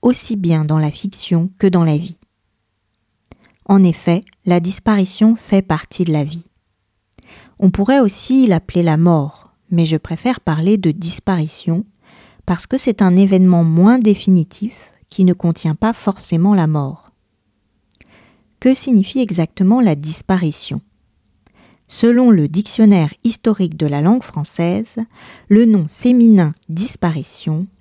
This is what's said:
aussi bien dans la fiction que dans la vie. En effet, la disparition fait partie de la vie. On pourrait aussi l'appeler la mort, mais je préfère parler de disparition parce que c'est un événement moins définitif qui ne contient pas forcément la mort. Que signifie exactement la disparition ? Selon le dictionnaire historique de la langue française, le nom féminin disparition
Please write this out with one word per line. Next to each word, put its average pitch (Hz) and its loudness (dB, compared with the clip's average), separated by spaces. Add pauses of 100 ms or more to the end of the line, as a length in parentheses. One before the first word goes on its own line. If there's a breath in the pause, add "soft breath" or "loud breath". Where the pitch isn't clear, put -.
aussi 240 -2
bien 170 0
dans 151 -2
la 151 0
fiction 180 -4
que 202 0
dans 180 2
la 156 0
vie. 175 -10 (1500 soft breath)
En 196 4
effet, 175 0 (220)
la 175 0
disparition 202 0
fait 202 -2
partie 175 -6
de 165 -2
la 151 -2
vie. 160 -10 (1120 soft breath)
On 196 4
pourrait 196 0
aussi 254 0
l'appeler 175 -2
la 165 0
mort, 160 -2 (180)
mais 170 0
je 160 -2
préfère 233 -6
parler 170 -2
de 185 -2
disparition 170 -6 (600 soft breath)
parce 175 -6
que 262 -6
c'est 240 -2
un 180 4
événement 185 4
moins 185 4
définitif 202 -2 (160)
qui 190 -2
ne 180 4
contient 165 -4
pas 220 -2
forcément 196 -2
la 180 2
mort. 151 -6 (1500 soft breath)
Que 262 4
signifie 254 -2
exactement 196 0
la 190 2
disparition ? 156 -6 (1120 soft breath)
Selon 240 2
le 160 4
dictionnaire 190 2 (100)
historique 202 -4
de 156 -4
la 143 -2
langue 214 2
française, 175 -6 (500 loud breath)
le 220 4
nom 208 2
féminin 226 2 (140)
disparition 165 -6 (140)